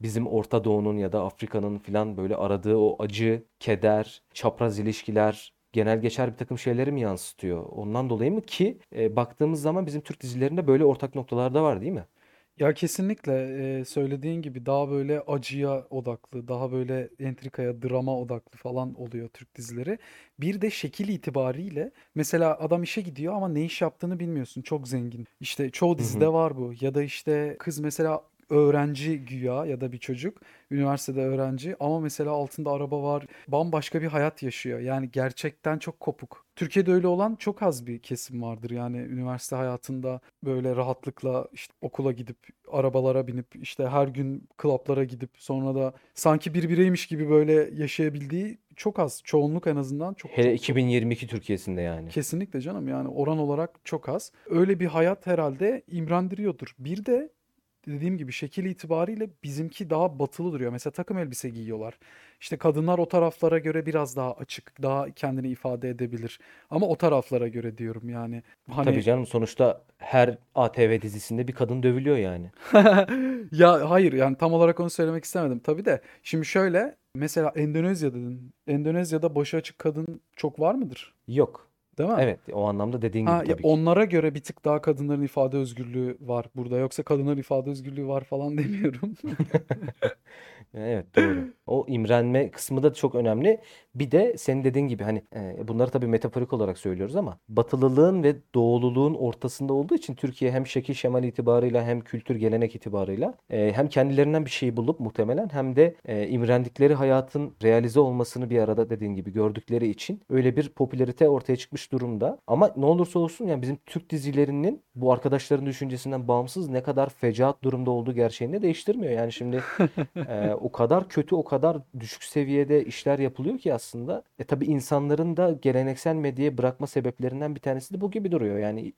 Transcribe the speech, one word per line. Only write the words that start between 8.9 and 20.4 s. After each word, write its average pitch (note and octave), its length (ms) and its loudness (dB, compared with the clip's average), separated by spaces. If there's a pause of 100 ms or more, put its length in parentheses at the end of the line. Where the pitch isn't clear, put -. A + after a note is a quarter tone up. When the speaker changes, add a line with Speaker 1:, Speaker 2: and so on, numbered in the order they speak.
Speaker 1:
e, A2+ 200 0
baktığımız D3+ 460 0
zaman E3 240 0
bizim D3 140 -6
Türk - 200 -12
dizilerinde C3+ 460 -2
böyle C#3 180 6
ortak C3+ 300 2
noktalar B2+ 400 -2
da D#3 80 4
var C3 180 2
değil A2+ 120 -4
mi? F2 120 -6 (540)
Speaker 2:
Ya D3+ 160 2
kesinlikle, F#3 580 -2 (460)
e, B2+ 60 -6
söylediğin C#3+ 580 -4
gibi B2+ 240 -10
daha C#3 240 0
böyle C#3+ 300 -2
acıya C#3 680 -4
odaklı, B2 580 -8
daha B2 240 -4
böyle B2+ 360 -4 (100)
entrikaya, B2+ 640 -6
drama B2+ 360 -2
odaklı A#2+ 400 -10
falan B2+ 360 -6
oluyor A#2 340 -12
Türk - 260 -20
dizileri. B2 440 -8 (420)